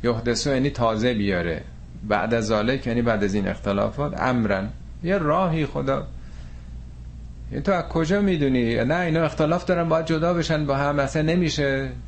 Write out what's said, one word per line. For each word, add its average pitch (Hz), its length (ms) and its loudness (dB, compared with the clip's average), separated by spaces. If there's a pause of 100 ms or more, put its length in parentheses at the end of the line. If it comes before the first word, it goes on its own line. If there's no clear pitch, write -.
یحدث 117 420 0
یعنی 139 240 2
تازه 117 440 2
بیاره، 87 480 0 (460)
بعد 104 260 2
از 113 120 2
ذلک 113 400 0
یعنی 120 160 0
بعد 110 220 2
از 98 100 0
این 98 140 2
اختلافات، 110 720 -2
امرا، 110 420 2 (400)
یه 185 160 0
راهی 160 480 0
خدا. 139 400 -2 (1400)
این 139 120 -6
تو 196 100 2
از 175 120 0
کجا 165 360 2
می‌دونی؟ 131 640 2
نه 139 100 2
اینا 170 300 2
اختلاف 156 400 0
دارن 170 240 0
باید 160 180 2
جدا 165 280 2
بشن 156 320 0
با 139 100 2
هم، 143 220 2
اصلاً 143 240 0
نمیشه. 147 680 2 (180)